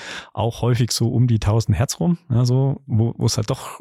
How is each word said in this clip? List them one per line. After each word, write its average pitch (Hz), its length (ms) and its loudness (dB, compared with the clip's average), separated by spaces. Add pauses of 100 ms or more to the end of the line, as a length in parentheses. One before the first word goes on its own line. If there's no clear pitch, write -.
(320)
auch - 300 -4
häufig 120 280 2
so - 220 0
um 123 160 4
die 113 100 4
tausend 110 400 2
Hertz - 220 -2
rum, 170 180 2 (100)
ja, 120 160 2
so, 131 420 0
wo, 117 300 0
wo 120 100 0
es - 100 -2
halt 107 120 -2
doch - 320 -8